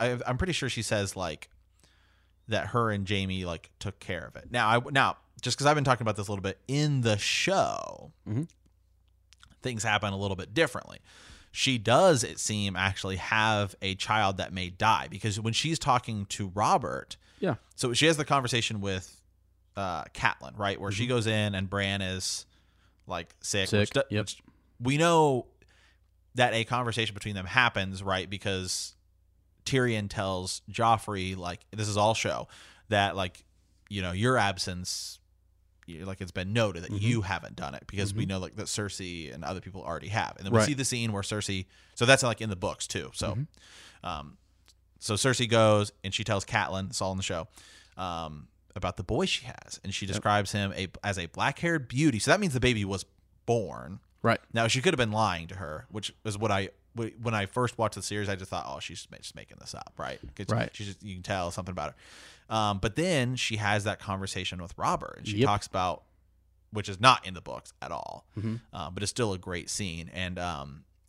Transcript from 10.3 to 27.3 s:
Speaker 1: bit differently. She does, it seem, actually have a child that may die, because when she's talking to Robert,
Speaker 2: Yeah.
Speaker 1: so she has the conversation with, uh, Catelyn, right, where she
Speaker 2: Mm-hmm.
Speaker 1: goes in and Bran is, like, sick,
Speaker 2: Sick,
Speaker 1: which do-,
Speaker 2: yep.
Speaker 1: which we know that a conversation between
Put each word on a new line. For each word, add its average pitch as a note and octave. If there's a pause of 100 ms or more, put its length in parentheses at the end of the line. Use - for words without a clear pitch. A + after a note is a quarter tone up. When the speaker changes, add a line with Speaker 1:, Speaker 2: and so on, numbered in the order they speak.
Speaker 1:
bit F#2
differently. C#3+ (520)
She B2+
does, A#2+
it E2
seem, G2+
actually F#2+
have G#2+
a F#2+
child G2
that F#2
may F#2
die, F#2
because G2+
when A2+
she's D#3
talking A#2
to G2+
Robert, G#2+ (240)
Speaker 2:
Yeah. F3 (200)
Speaker 1:
so A#2+
she C3+
has E3
the D3
conversation A#2+
with, F#2+ (560)
uh, F#2 (100)
Catelyn, C2
right, G2
where G2
she A2
Speaker 2:
Mm-hmm. B2
Speaker 1:
goes A#2+
in G#2+
and F#2+
Bran G2+
is, F#2 (600)
like, F2
sick, F#2+
Speaker 2:
Sick, G#2
Speaker 1:
which G#2
do-, C#3
Speaker 2:
yep. G#2+
Speaker 1:
which - (380)
we C3+
know D#3 (880)
that B2
a A2+
conversation A#2
between G#2